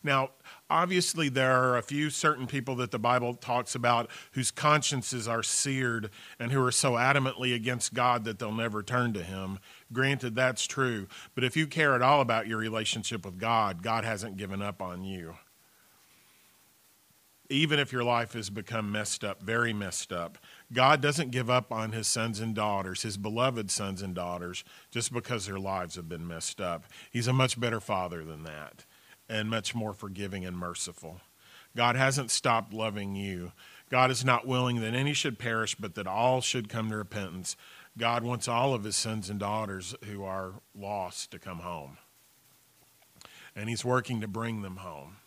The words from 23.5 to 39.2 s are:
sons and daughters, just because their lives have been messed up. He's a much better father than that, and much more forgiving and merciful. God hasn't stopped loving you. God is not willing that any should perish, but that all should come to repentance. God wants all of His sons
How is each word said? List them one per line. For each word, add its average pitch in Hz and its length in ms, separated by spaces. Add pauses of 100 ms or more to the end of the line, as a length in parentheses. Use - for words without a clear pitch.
sons 98 320
and 92 100
daughters, 87 500 (280)
just 120 200
because 117 360
their 98 100
lives 95 380
have 85 120
been 85 200
messed 82 340
up. 85 220 (260)
He's 120 180
a 127 60
much 127 260
better 117 200
father 90 440
than 78 200
that, 76 420 (420)
and 107 220
much 110 240
more 110 180
forgiving 98 540
and 90 100
merciful. 87 640 (560)
God 120 200
hasn't 131 340
stopped 113 440
loving 104 420
you. 92 380 (360)
God 131 220
is 127 120
not 123 220
willing 127 360
that 110 120
any 139 200
should 131 260
perish, 113 340
but 98 220
that 101 100
all 120 360
should 117 280
come 110 220
to 107 60
repentance. 92 580 (420)
God 117 260
wants 120 240
all 127 280
of 104 80
His 104 120
sons 110 340